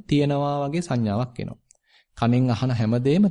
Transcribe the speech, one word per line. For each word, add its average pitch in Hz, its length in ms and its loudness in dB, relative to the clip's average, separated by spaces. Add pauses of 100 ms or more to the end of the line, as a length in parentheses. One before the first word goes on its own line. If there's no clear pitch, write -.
තියෙනවා 143 580 0
වගේ 143 240 -4
සංඥාවක් 123 540 -2
එනවා. - 220 -10 (600)
කනෙන් 123 300 4
අහන 127 220 0
හැම 113 260 0
දෙම 143 340 2